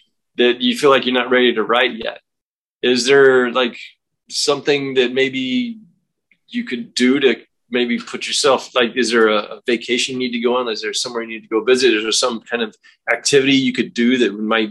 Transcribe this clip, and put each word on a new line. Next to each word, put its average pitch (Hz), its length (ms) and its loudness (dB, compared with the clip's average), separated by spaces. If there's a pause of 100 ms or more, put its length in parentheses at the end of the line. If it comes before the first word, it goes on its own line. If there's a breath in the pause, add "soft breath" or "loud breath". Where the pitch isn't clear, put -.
(380 soft breath)
that 123 220 2
you 123 160 0
feel 143 140 4
like 131 160 4
you're 127 80 0
not 123 160 -2
ready 123 240 4
to 107 80 0
write 120 320 0
yet, - 260 -10 (640)
is 123 240 0
there, 131 460 6
like, 127 260 -2 (500)
something 139 640 -2
that 127 180 2
maybe 127 680 -2 (680)
you 117 160 -6
could 117 300 -10
do 127 260 2
to 120 160 2 (380)
maybe 120 240 -2
put - 280 -12
yourself, - 480 0
like, 123 220 0
is 117 140 0
there 113 180 4
a, 107 80 2 (200)
a - 100 -20
vacation 123 480 -4
you 127 60 -8
need 127 120 -6
to 120 80 -6
go 120 160 0
on? 127 120 -2
Is 107 120 -6
there 107 140 -8
somewhere 120 280 -8
you 117 60 -12
need 110 140 -14
to - 60 -20
go 110 140 0
visit? 123 300 2
Is 107 120 0
there 110 80 -4
some 117 280 -2
kind 120 220 -8
of 107 120 -6 (380 soft breath)
activity 139 400 0
you 131 220 0
could - 180 -4
do 120 260 2
that 104 200 0
might 110 320 -2